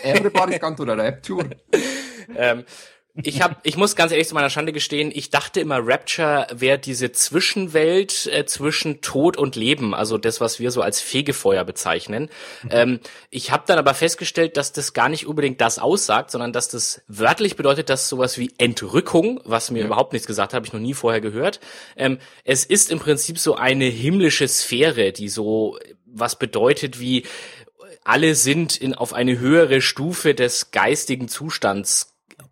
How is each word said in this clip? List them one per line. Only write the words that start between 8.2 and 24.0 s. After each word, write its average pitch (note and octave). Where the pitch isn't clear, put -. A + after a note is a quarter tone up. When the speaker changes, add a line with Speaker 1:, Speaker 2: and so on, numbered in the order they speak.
Speaker 1:
äh, D3
zwischen D3+
Tod D3+
und C3
Leben, A#2
also G#2+
das, A2
was A2+
wir B2
so A#2+
als F#2
Fegefeuer B2+
bezeichnen. F#2
Speaker 2:
Mhm. A#2
Speaker 1:
Ähm, A#2+
ich -
hab D3
dann F3+
aber C#3+
festgestellt, E3
dass C#3+
das -
gar B2
nicht D#3
unbedingt C#3+
das A#2
aussagt, C3
sondern A#2+
dass A#2+
das -
wörtlich B2
bedeutet, C#3
dass C3
sowas B2+
wie A#2+
Entrückung, B2+
was A2+
mir A#2
Speaker 2:
Ja. G#2
Speaker 1:
überhaupt G#2+
nichts A#2+
gesagt G#2
hat, B2+
hab A2
ich -
noch A2
nie B2
vorher A2+
gehört. A2+
Ähm, C3
es C3+
ist -
im D#3+
Prinzip D3+
so -
eine C3
himmlische C#3+